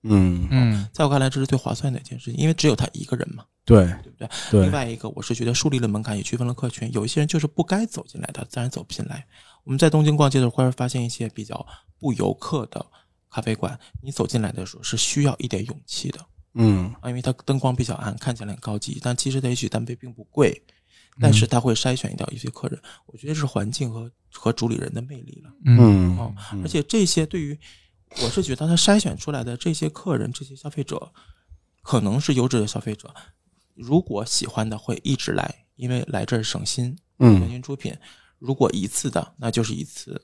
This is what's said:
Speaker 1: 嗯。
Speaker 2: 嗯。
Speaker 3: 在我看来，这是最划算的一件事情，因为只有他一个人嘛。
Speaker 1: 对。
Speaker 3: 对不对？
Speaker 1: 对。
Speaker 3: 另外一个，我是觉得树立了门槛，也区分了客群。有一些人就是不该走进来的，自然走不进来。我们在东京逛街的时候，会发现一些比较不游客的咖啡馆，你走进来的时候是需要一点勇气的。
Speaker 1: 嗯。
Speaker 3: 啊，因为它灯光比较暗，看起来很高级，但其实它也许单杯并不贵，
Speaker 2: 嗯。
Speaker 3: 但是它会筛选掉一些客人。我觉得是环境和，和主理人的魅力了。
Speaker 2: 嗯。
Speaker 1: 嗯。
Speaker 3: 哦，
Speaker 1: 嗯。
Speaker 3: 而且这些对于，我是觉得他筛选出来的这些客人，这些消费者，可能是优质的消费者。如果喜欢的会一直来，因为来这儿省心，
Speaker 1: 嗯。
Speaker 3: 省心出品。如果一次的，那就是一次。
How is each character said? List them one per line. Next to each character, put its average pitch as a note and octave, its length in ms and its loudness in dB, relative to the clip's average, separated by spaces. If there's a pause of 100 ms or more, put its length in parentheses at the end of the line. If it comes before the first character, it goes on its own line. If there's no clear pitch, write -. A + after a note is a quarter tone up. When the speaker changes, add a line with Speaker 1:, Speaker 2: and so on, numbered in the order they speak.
Speaker 1:
嗯。 F#2 480 4
Speaker 2:
嗯。 A2+ 420 2
Speaker 3:
在 D#3 120 0
我 C#3 60 2
看 C#3 100 2
来， C3 80 2
这 C3+ 120 -4
是 C3+ 60 -2
最 C3 120 0
划 C3+ 160 -4
算 C3 180 -4
的 B2 60 -6
一 C3+ 40 -12
件 B2 160 -14
事 A#2+ 120 -12
情， A#2+ 100 -6
因 D3+ 60 2
为 D#3+ 80 4
只 D#3 120 0
有 A#2+ 100 4
他 - 160 -2
一 - 120 -12
个 - 120 -4
人 - 180 -6
嘛。 A2+ 100 -18 (200)
Speaker 1:
对。 G#2 200 10 (180)
Speaker 3:
对 - 100 -20
不 - 60 -20
对？ - 100 -12 (220)
Speaker 1:
对。 G2+ 120 6
Speaker 3:
另 F#2 100 4
外 B2+ 160 -2
一 A#2 80 -8
个， - 140 -10
我 - 100 -12
是 - 140 -4
觉 A2+ 100 -6
得 A#2 80 0
树 - 160 0
立 C3+ 100 0
了 A#2+ 100 0
门 G#2 140 -2
槛， A2 140 -4
也 - 60 -6
区 - 140 -4
分 A#2+ 100 -2
了 B2 80 -2
客 B2 140 -4
群。 A2+ 240 -8
有 G#2+ 120 -2
一 A#2 40 -6
些 D#3 120 0
人 D3 60 2
就 D#3+ 120 0
是 D3 80 0
不 - 180 0
该 G3+ 200 0
走 - 220 -10
进 - 140 -16
来 - 120 -10
的， - 160 -12
自 - 120 -8
然 B2 100 -4
走 - 120 -10
不 - 100 -14
进 - 140 -8
来。 - 200 -12 (380)
我 C3+ 60 -10
们 C3+ 80 -2
在 D#3+ 120 6
东 D#3 140 4
京 D3+ 120 4
逛 C#3+ 140 4
街 C3+ 80 2
的 B2+ 60 4
时 A#2+ 40 4
候， - 20 2
会 B2+ 220 2
发 B2 140 -4
现 B2 180 -4
一 A#2+ 40 -4
些 A#2 200 -8
比 G#2+ 160 -12
较 - 220 -12 (320)
不 C#3 140 -2
游 G2 200 0
客 C3+ 340 -6
的 - 200 -10 (420)
咖 - 140 -6
啡 A2 140 -2
馆， G2 220 -6 (220)
你 C3+ 120 -12
走 A#2 120 -2
进 A#2+ 160 -2
来 G#2 120 -4
的 F2+ 120 -8
时 - 120 -16
候 - 80 -20
是 - 120 -4
需 - 280 0
要 C3+ 140 2
一 A#2+ 100 -8
点 G2+ 160 -4
勇 C3+ 200 -14
气 - 260 -8
的。 - 100 -12 (340)
Speaker 1:
嗯。 G#2 460 2
Speaker 3:
啊， - 80 -10
因 B2 60 -6
为 B2 60 -8
它 B2+ 120 -2 (120)
灯 C3+ 140 0
光 B2+ 160 0
比 B2+ 80 -2
较 A#2 140 -4
暗， G#2+ 220 -8
看 B2+ 160 -4
起 A2+ 100 -12
来 G#2 80 -8
很 - 80 -12
高 G#2 180 -6
级， - 240 -8
但 B2 140 -2
其 C3+ 160 -4
实 C3+ 80 -2
它 B2+ 80 -2
也 B2 60 0
许 B2 140 -4
单 A#2 160 -4
杯 A#2+ 120 -8
并 B2 160 -16
不 A2 120 -20
贵， - 260 2 (680)
Speaker 2:
嗯。 - 40 -20
Speaker 3:
但 A2+ 120 8
是 G#2+ 120 8
它 B2 140 2
会 A#2 160 4
筛 B2+ 220 0
选 - 200 -8
掉 - 120 -6
一 - 100 -12
些 A#2+ 120 -8
客 - 180 -10
人。 - 120 -8 (260)
我 - 120 -20
觉 C#3 80 -14
得 D3+ 80 -4
是 D3+ 100 -4
环 G#2+ 240 -2
境 B2 240 -4
和， A#2 160 -12 (240)
和 - 200 -2
主 A2+ 160 -2
理 A#2 80 0
人 - 180 -6
的 A#2 80 -6
魅 C3+ 140 -14
力 - 280 -20
了。 - 60 -20 (140)
Speaker 2:
嗯。 A#2+ 140 10
Speaker 1:
嗯。 F#2+ 400 8
Speaker 3:
哦， A#2 160 -6 (180)
Speaker 1:
嗯。 G2 100 -8
Speaker 3:
而 F2 60 -6
且 - 160 0
这 A3 200 2
些 D#3+ 220 0
对 E3+ 140 -6
于， D3 180 -8 (640)
我 A2+ 80 -2
是 F#3+ 120 -2
觉 C#3 140 -2
得 D3+ 100 -4
他 E3+ 80 4
筛 G3+ 240 6
选 G3+ 160 0
出 G2+ 160 -8
来 C3 140 -4
的 A#2+ 100 -6
这 D#3+ 200 -2
些 D#3 160 -4
客 D#3 260 -2
人， A#2 160 -2
这 C3+ 100 -12
些 C3+ 140 -18
消 D3 140 -12
费 C#3+ 120 -6
者， - 300 -10 (680)
可 A#2+ 180 2
能 G#2 180 0
是 D3 140 0
优 B2+ 160 2
质 A#2+ 100 2
的 G#2+ 80 0
消 A2 140 -6
费 G#2+ 140 -8
者。 - 200 -20 (600)
如 C3 260 2
果 G#2+ 240 -4
喜 - 220 -2
欢 A2 220 -4
的 G#2+ 100 -8
会 - 260 -6
一 C3+ 100 0
直 - 180 -4
来， - 340 -4 (100)
因 B2+ 140 -6
为 B2 180 -2
来 G#2 160 -4
这 - 100 -4
儿 A2+ 80 0
省 - 220 -6
心， B2+ 320 -4 (220)
Speaker 1:
嗯。 A2+ 200 10
Speaker 3:
省 F2+ 120 2
心 B2 120 -10
出 C#3 140 -10
品。 - 180 -10 (440)
如 C3 160 -4
果 C3 180 2
一 F#2+ 140 -4
次 - 240 -4
的， - 260 -4
那 A#2 140 -4
就 A#2 120 0
是 A2+ 120 -4
一 - 100 -6
次。 - 400 -14